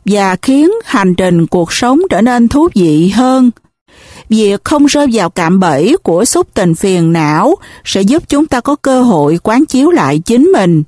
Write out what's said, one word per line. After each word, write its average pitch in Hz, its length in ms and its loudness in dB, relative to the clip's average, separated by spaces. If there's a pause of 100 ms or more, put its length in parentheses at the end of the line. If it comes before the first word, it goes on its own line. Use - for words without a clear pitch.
và 196 320 0
khiến 285 340 2 (140)
hành 185 300 0
trình 180 320 0
cuộc 170 260 -2
sống 262 280 0 (100)
trở 175 100 -2
nên 240 280 2
thú 294 260 0
vị 170 340 2
hơn. 254 420 2 (760)
Việc 208 360 0
không 294 220 2
rơi 285 260 0
vào 214 180 -2
cạm 185 300 0
bẫy 175 420 0
của 175 220 0
xúc 349 300 -2
tình 180 200 0
phiền 175 380 0
não 170 440 0 (280)
sẽ - 180 -4
giúp 262 260 -2
chúng 294 180 0
ta 262 140 -4
có 277 160 -4
cơ 262 260 0
hội 165 400 0
quán 247 240 0
chiếu 277 240 0
lại 151 280 -2
chính 233 260 0
mình. 190 440 2